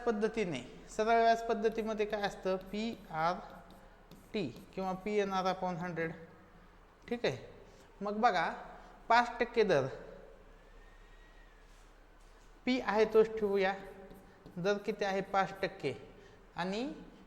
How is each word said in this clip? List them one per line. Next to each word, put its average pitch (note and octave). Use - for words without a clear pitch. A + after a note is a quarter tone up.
पद्धतीने, G#3+
सरळ A3+
व्याज A3+
पद्धतीमध्ये G#3+
काय G#3
असतं, F#3+
पी A3
आर D#3+
टी G3+
किंवा F#3
पी G#3
एन G3
आर F#3
upon F#3
हंड्रेड. E3
ठीक A#3+
आहे, C3
मग G#3
बघा, F#3+
पाच A#3
टक्के G#3+
दर, D3+
पी B3+
आहे G#3
तोच A3
ठेवूया, G3
दर G3+
किती G#3+
आहे, G3
पाच F#3+
टक्के, C#3
आणि G3